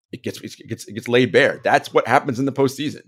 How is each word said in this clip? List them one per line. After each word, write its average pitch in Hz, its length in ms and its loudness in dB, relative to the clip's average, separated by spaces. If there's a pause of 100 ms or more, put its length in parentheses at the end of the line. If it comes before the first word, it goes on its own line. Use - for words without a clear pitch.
(140)
it - 100 -18
gets, - 180 -10
it - 260 -18
gets, - 200 -12
it 107 60 -18
gets 107 140 -10
laid 120 240 4
bare. 123 320 4
That's 120 300 0
what 147 140 2
happens 127 320 0
in 139 60 -2
the 135 80 -2
postseason, 135 540 -2